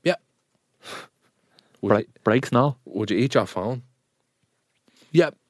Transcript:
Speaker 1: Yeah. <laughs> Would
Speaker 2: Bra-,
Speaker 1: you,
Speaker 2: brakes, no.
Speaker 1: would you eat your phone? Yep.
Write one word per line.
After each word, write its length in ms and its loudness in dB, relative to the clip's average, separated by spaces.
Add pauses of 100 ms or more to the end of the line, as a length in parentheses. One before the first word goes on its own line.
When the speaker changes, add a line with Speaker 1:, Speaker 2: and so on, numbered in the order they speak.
Speaker 1:
Yeah. 120 0 (640)
<laughs> 140 -16 (840)
Would 80 -4
Speaker 2:
Bra-, 100 4
Speaker 1:
you, 60 -6 (180)
Speaker 2:
brakes, 280 2
no. 240 2 (100)
Speaker 1:
would 260 -6
you 80 0
eat 160 -2
your 100 4
phone? 380 -8 (1300)
Yep. 240 2 (140)